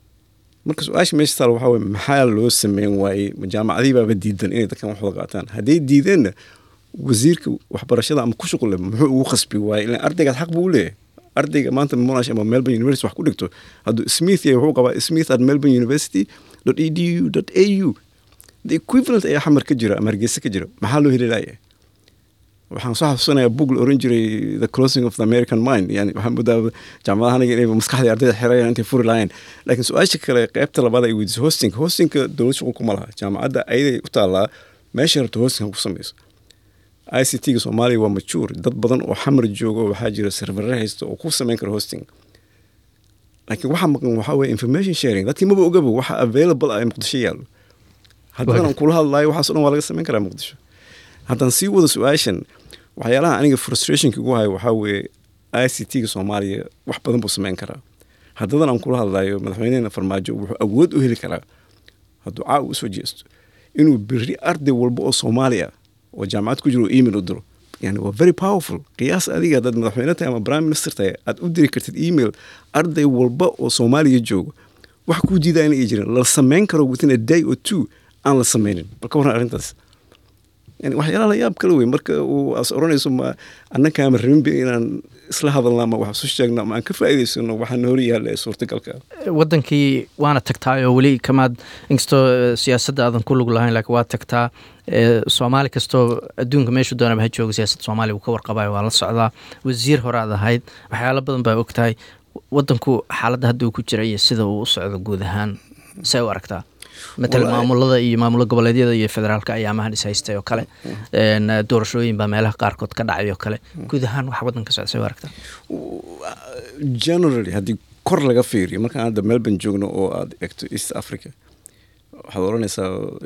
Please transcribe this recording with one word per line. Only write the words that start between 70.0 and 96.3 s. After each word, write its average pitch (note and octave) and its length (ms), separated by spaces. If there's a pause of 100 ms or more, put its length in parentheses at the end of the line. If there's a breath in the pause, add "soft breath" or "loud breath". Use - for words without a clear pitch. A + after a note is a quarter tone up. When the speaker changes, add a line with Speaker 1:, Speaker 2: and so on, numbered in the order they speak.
Speaker 1:
tahay D#3+ 160
ama A#2 100
prime C#3 200
minister D#3 320
tahay, G2 200 (140)
aad A2 140
u F3 80
diri E3 200
kartid - 280
email D3 340 (420 loud breath)
arday D3+ 320
walba B2+ 540
oo B2+ 100
Soomaaliya C3 500
joogo. G2+ 340 (540 soft breath)
Wax E3 200
kuu F#3 120
diidaa D#3 280
inay C3+ 180
jirin. G#2 280
La B2+ 100
samayn D3 440
karo D3+ 180
within B2+ 260
a B2 60
day D3+ 260
or B2+ 120
two - 260 (440 soft breath)
aan C#3 120
la B2 60
samaynin. G#2 440 (140)
Bal A#2+ 80
ka D3+ 100
warran C#3 160
arrintaas. A#2 320 (1120 soft breath)
Yani, C3+ 140
waxyaalaha F3+ 340
la G#3 60
yaab A3+ 220
kale F#3 200
wey. A#2+ 80
Marka D3 360
uu C#3 360
as B2 140
oranayso, D3 380
"Ma, B2+ 240 (360 loud breath)
annaka D3 360
ama C3 120
rabin C3+ 260
ba C#3 60
inaan B2+ 360 (440)
isla D3+ 220
hadalno A#2+ 300
ama A2+ 160
wax G#2+ 200
isu C#3 100
sheegno A#2 340
ama G#2+ 140
aan A#2 80
ka G3 100
faa'iidaysano B2 640
waxaan A#2+ 280
hor B2+ 140
yaalla A#2 320
ee G#2+ 60
suurtagalka A#2 560
ah." G3+ 380
Speaker 2:
Waddankii D3 760 (100)
waana D3 240
tagtaa - 340 (100)
oo B2+ 100
weli C3+ 240
kamaad, C3 340 (360 loud breath)
inkastoo, C3+ 380
eh, B2 300
siyaasadda C3 480
aadan A#2 180
ku - 120
lug B2 140
lahayn, A#2 240
laakiin A2+ 220
waa A#2+ 80
tagtaa. A#2+ 420 (420 loud breath)
Eh, A#2 400
Soomaali C3 420
kastoo A#2+ 520 (160)